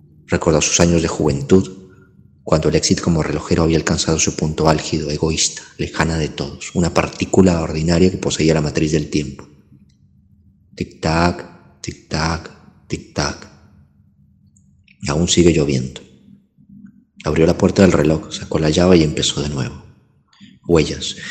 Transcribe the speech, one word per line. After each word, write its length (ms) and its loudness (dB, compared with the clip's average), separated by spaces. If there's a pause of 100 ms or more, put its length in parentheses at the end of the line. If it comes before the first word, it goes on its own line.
(280)
Recordó 340 2
sus 180 0
años 220 4
de 60 -2
juventud, 800 0 (540)
cuando 260 0
el 60 0
éxito 280 0
como 200 0
relojero 400 -2
había 140 2
alcanzado 420 -2
su 160 -2
punto 340 -2
álgido, 400 -2
egoísta, 520 -4 (160)
lejana 400 -2
de 120 -2
todos, 440 -12
una 200 -2
partícula 680 2
ordinaria 500 2
que 60 -8
poseía 360 0
la 80 2
matriz 300 -2
del 180 -2
tiempo. 380 -6 (1300)
Tic-tac, 1040 -4
tic-tac, 680 -6 (380)
tic-tac. 640 -8 (1600)
Aún 140 0
sigue 260 4
lloviendo. 480 -2 (1200)
Abrió 220 2
la 100 4
puerta 280 4
del 80 8
reloj, 420 0
sacó 240 -6
la 140 2
llave 260 6
y 60 6
empezó 400 -2
de 60 -6
nuevo. 360 -8 (840)
Huellas, 500 0 (140)